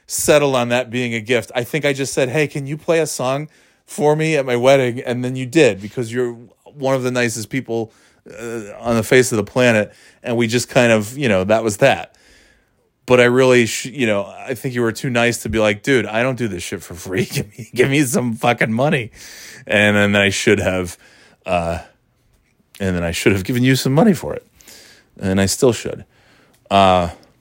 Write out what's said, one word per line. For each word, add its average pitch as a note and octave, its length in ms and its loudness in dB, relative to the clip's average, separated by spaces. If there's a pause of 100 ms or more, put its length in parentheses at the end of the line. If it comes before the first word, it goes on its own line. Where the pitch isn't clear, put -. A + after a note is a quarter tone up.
settled D3 500 2
on A#2+ 140 0
that A#2+ 200 -2
being A#2+ 240 -4
a A2+ 80 -4
gift. A2+ 320 -2
I B2+ 100 -4
think D3 220 -4
I C#3+ 80 0
just C3+ 200 -6
said, C3+ 160 0
"Hey, D3 180 0
can C#3+ 180 -8
you C#3+ 120 -8
play E3 220 0
a D#3 80 0
song C#3 420 -6 (360)
for D3+ 300 0
me D#3 220 0
at C3+ 80 -2
my B2 100 0
wedding?" B2+ 460 4
And B2 220 -4
then B2+ 120 -6
you C3 100 -6
did A#2+ 360 2
because A2 300 -8
you're B2 220 -4 (300)
one C3+ 320 -4
of C3 80 -2
the B2+ 80 -2
nicest A#2+ 380 -2
people, A2+ 420 -6 (380)
uh, A2+ 500 -12
on A#2 160 -2
the A2 80 2
face B2+ 280 4
of A#2+ 60 0
the G2+ 60 0
planet. A2+ 500 0 (300)
And A#2 140 -4
we A#2+ 100 0
just A#2+ 220 -2
kind B2 220 4
of, A2 260 0
you C#3 120 -2
know, F#2 140 2
that A2 200 2
was G#2+ 140 -2
that. A2+ 380 0 (880)
But B2 160 6
I A#2+ 40 6
really, B2 400 4
sh-, - 200 -8
you B2+ 200 -4
know, G2+ 200 0
I G2 280 -12
think B2 220 -8
you A#2+ 60 -2
were A2+ 100 0
too C3+ 180 -8
nice A#2+ 340 -2
to A2+ 60 -8
be A2 100 -2
like, G#2+ 240 0
"Dude, A#2+ 220 0
I A2 180 -2
don't B2+ 140 -2
do A#2 100 -4
this F2 160 -8
shit F2+ 180 -10
for - 120 -18
free. F#2 320 -4
<laughs> - 60 -12
Give - 260 -10
me, A2+ 160 -16
give A#2+ 160 2
me C#3+ 140 2
some B2 300 -2
fucking A#2+ 380 -2
money." B2+ 400 -2 (540)
And G#2 300 2
then G#2 200 2
I G2+ 140 4
should G2 300 2
have, F#2 380 -4 (480)
uh, E2+ 340 -2 (1000)
and F#2+ 160 -2
then F2 80 -2
I E2+ 80 -4
should G#2 220 2
have G2 100 -2
given B2 200 -2
you C3 120 4
some C3 180 -2
money F#3 200 6
for D#2 200 -6
it. - 120 -12 (760)
And F#2+ 220 0
I G2 40 4
still A#2+ 280 2
should. - 320 -10 (640)
Uh, F#2 400 4 (320)